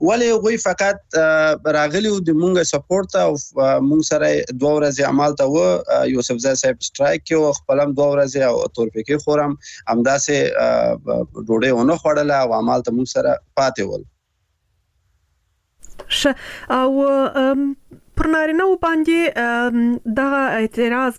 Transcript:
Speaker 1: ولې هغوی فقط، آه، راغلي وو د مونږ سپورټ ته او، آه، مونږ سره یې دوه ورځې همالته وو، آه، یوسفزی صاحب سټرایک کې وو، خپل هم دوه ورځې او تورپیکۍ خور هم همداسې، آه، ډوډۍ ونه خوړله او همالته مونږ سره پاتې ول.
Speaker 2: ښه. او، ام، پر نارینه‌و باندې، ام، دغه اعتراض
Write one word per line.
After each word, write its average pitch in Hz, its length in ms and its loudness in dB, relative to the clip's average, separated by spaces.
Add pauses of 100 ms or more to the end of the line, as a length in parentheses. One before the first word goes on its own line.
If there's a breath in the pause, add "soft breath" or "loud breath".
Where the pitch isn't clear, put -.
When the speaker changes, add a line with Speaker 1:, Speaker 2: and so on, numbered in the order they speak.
Speaker 1:
ولې 220 200 2
هغوی 226 340 2
فقط، 196 400 0 (180)
آه، 156 520 2
راغلي 151 420 0
وو 202 100 0
د 165 120 -2
مونږ 175 320 2
سپورټ 180 500 -2
ته 196 60 0
او، 170 160 2
آه، 135 440 0
مونږ 143 220 2
سره 151 260 0
یې 147 160 0 (100)
دوه 135 280 0
ورځې 139 200 0
همالته 139 440 0
وو، 147 180 2
آه، 131 420 0
یوسفزی 127 500 -2
صاحب 127 260 0
سټرایک 151 420 -2
کې - 100 -8
وو، 156 200 2
خپل 139 280 -2
هم 143 120 0
دوه 143 220 2
ورځې 139 220 0
او 120 300 0
تورپیکۍ 113 500 -4
خور 147 240 0
هم 143 180 -2 (300 loud breath)
همداسې، 135 480 0 (240)
آه، 60 380 0 (480)
ډوډۍ 113 240 0
ونه 127 260 2
خوړله 147 380 0
او 131 180 0
همالته 120 400 0
مونږ 123 140 -2
سره - 320 0 (180)
پاتې 135 240 0
ول. 98 240 -6 (2000)
Speaker 2:
ښه. - 260 0 (360 loud breath)
او، 269 360 0
ام، 277 680 0 (400)
پر - 100 0
نارینه‌و 320 560 0
باندې، 330 560 0
ام، 240 680 0
دغه 269 360 0 (180)
اعتراض 240 580 -2